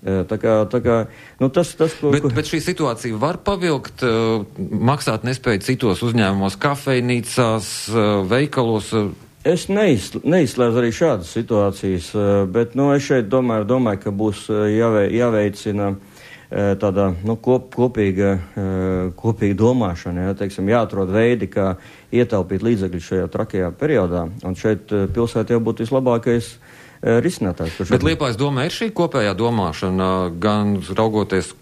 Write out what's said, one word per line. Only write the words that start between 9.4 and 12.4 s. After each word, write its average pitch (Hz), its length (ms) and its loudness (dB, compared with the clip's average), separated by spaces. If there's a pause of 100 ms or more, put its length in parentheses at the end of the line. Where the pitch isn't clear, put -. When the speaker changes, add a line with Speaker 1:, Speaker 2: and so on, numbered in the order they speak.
Speaker 1:
Es 262 260 0
neizsl-, 190 560 2
neizslēdzu 123 560 2
arī 117 100 2
šādas 113 400 0
situācijas, 101 800 0
e, 104 160 0 (220)